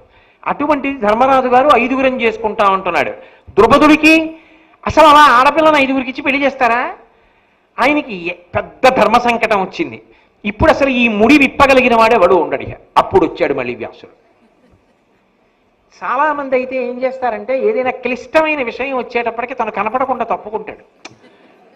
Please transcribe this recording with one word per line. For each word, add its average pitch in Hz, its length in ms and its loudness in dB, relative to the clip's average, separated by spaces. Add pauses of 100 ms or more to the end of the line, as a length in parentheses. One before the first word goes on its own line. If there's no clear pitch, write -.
(460)
అటువంటిది 277 520 -4
ధర్మరాజు 254 500 2
గారు 262 260 4
ఐదుగురం 254 460 0
చేసుకుంటా 220 440 -2
అంటున్నాడు. 180 460 0 (400)
ద్రుపదుడికి 302 840 4 (500)
అసలు 311 200 4
అలా 294 140 8
ఆడపిల్లని 285 580 4
ఐదుగురికి 269 320 -2
ఇచ్చి 285 120 -12
పెళ్లి 277 240 -2
చేస్తారా? 262 480 -2 (840)
ఆయనకి 254 460 -2
ఎ-, - 300 -10
పెద్ద 208 320 -2
ధర్మ 220 300 2
సంకటం 226 420 -2
వచ్చింది. 156 420 -8 (420)
ఇప్పుడు 214 260 0
అసలు 294 180 0
ఈ 240 200 0
ముడి 226 300 4
విప్పగలిగిన 269 560 2
వాడే 226 220 4
వాడు 190 180 4
ఉండడు 143 280 -2
ఇక. 110 120 -12 (220)
అప్పుడు 170 300 2
వచ్చాడు 147 280 -4
మళ్ళీ 123 200 -6
వ్యాసుడు. - 500 -16 (1800)
చాలా 262 280 -2
మంది 277 220 -6
అయితే 254 220 -4
ఏం 247 260 -8
చేస్తారంటే, 254 640 -4
ఏదైనా 247 240 -2
క్లిష్టమైన 294 720 -2
విషయం 254 340 -8
వచ్చేటప్పటికి 240 580 -6
తను 220 160 -6
కనపడకుండా 233 540 -4
తప్పుకుంటాడు. - 880 -10 (640)